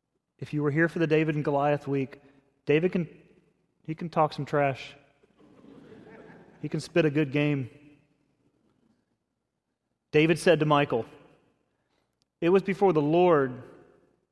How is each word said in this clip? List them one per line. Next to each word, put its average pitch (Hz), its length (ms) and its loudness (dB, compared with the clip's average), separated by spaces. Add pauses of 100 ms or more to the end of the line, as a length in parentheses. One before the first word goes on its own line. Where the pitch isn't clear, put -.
(380)
If - 140 -14
you 147 100 -4
were 147 80 0
here 160 180 2
for 160 100 -6
the 165 80 0
David 156 280 2
and 147 100 -4
Goliath 143 420 0
week, 135 340 -4 (460)
David 156 260 2
can, 175 160 -4 (800)
he 160 80 -8
can 175 140 -10
talk 156 240 0
some 143 120 -8
trash. 143 500 -4 (1700)
He 151 60 -10
can 156 120 -6
spit 165 260 0
a 151 40 2
good 139 220 -2
game. 147 380 -2 (2500)
David 156 260 4
said 160 220 4
to 151 60 0
Michal, 143 400 0 (1300)
"It 165 100 2
was 190 120 4
before 190 300 0
the 156 80 2
Lord 147 640 2 (680)